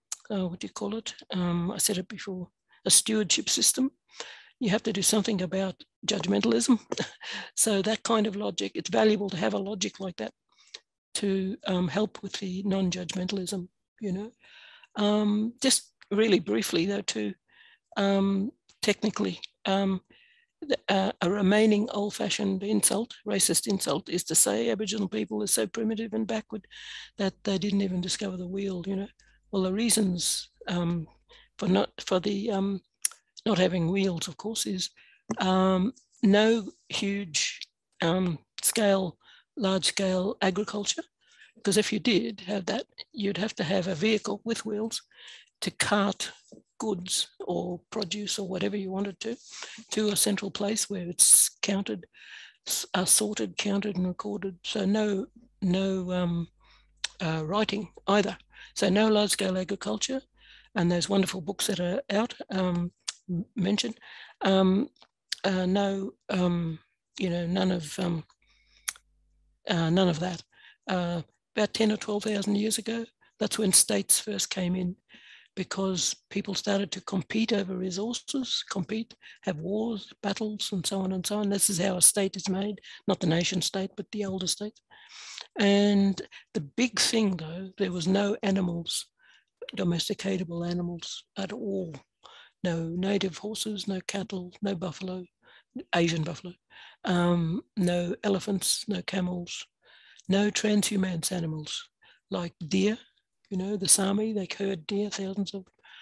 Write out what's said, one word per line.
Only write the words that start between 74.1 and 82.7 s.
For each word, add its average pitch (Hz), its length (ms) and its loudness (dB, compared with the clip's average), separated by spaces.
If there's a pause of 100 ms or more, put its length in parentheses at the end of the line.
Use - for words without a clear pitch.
first 202 300 -4
came 180 260 -2
in, 185 200 -2 (600)
because 190 600 -2 (140)
people 202 260 -4
started 202 360 0
to 185 100 -8
compete 220 520 -2
over 190 220 -2
resources, 208 920 -4
compete, 214 440 -4 (300)
have 180 140 -2
wars, 208 540 -4 (100)
battles, 214 500 -4
and 185 140 -2
so 196 160 -2
on 190 100 -2
and 185 140 -4
so 208 140 -2
on. 208 100 0
This 196 200 2
is 180 100 -2
how 185 180 0
a 175 40 -2
state 196 340 4
is 190 140 -4
made, 196 300 -2 (280)